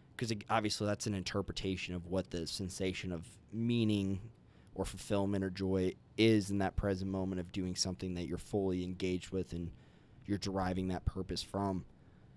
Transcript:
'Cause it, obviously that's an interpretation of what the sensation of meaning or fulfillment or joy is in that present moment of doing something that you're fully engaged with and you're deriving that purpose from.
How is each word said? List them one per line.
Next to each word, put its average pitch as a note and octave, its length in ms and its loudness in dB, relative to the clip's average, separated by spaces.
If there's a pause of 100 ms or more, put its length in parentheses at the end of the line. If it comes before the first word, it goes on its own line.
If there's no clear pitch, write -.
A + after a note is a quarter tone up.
(160)
'Cause A#2 140 -2
it, G#2 180 -4
obviously G#2+ 380 2
that's G#2 220 0
an G#2+ 60 0
interpretation F#2 800 -2
of F2 120 -6
what F#2 240 -2
the E2 160 -4
sensation F#2 640 -4
of E2+ 160 -4 (260)
meaning G#2+ 680 2 (540)
or F#2 100 -2
fulfillment G2 580 0
or F#2+ 80 0
joy F#2 420 2 (240)
is G#2+ 340 8
in G2+ 80 0
that F#2+ 180 0
present G2 340 2
moment F#2+ 300 0
of F2 100 -8
doing F#2 240 -2
something F#2 400 -2
that F2 120 -2
you're F2 120 -2
fully F#2+ 460 0
engaged F#2 460 -2
with F#2+ 240 -4
and E2+ 180 -4 (520)
you're G2 140 0
deriving F#2 500 0
that F#2 160 -2
purpose F#2 380 -2
from. G2 420 -2 (520)